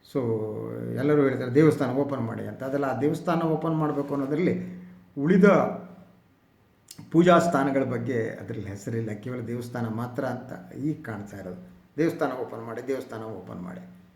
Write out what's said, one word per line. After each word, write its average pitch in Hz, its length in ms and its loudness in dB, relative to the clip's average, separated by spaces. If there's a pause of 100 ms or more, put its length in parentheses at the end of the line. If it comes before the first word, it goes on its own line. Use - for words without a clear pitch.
(140)
So, 139 80 0 (760)
ಎಲ್ಲರೂ 147 220 4
ಹೇಳ್ತಾರೆ 123 340 0
ದೇವಸ್ಥಾನ 143 340 6
ಓಪನ್ 139 300 0
ಮಾಡಿ 107 280 -4
ಅಂತ. 107 160 -10
ಅದೆಲ್ಲ 139 220 -2
ಆ 120 160 -2
ದೇವಸ್ಥಾನ 160 400 2
ಓಪನ್ 160 340 0
ಮಾಡಬೇಕು 143 380 0
ಅನ್ನೋದ್ರಲ್ಲಿ 139 720 -2 (340)
ಉಳಿದ 180 280 6 (1700)
ಪೂಜಾ 170 280 8
ಸ್ಥಾನಗಳ 135 440 2
ಬಗ್ಗೆ 117 460 -2
ಅದರಲ್ಲಿ 104 380 -10
ಹೆಸರಿಲ್ಲ, 110 440 -6
ಕೇವಲ 123 280 -8
ದೇವಸ್ಥಾನ 117 480 -6
ಮಾತ್ರ 120 380 -4
ಅಂತ 113 480 -8
ಈಗ 147 280 -4
ಕಾಣ್ತಾ 104 360 -10
ಇರೋದು. 90 320 -12 (280)
ದೇವಸ್ಥಾನ 151 340 0
ಓಪನ್ 113 340 -8
ಮಾಡಿ, 117 220 -10
ದೇವಸ್ಥಾನ 120 360 -6
ಓಪನ್ 98 380 -12
ಮಾಡಿ. - 340 -14 (200)